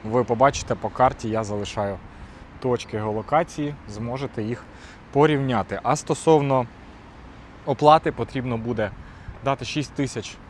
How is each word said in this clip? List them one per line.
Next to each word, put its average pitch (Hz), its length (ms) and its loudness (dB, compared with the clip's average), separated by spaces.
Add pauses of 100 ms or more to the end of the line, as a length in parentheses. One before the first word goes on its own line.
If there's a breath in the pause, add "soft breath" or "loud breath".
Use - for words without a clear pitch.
Ви 113 200 2
побачите 123 500 2
по - 140 -6
карті, 127 400 0
я 110 160 -2
залишаю 101 520 -4 (640 loud breath)
точки 120 380 -2
геолокації, 143 760 -2 (140)
зможете 120 540 -6
їх 113 220 -6 (480 loud breath)
порівняти. 135 720 2
А 127 140 2
стосовно 143 720 4 (1000)
оплати, 147 460 6
потрібно 123 460 -4
буде 110 320 -2 (540 loud breath)
дати 135 200 0
шість 143 300 -6
тисяч - 420 -4 (140)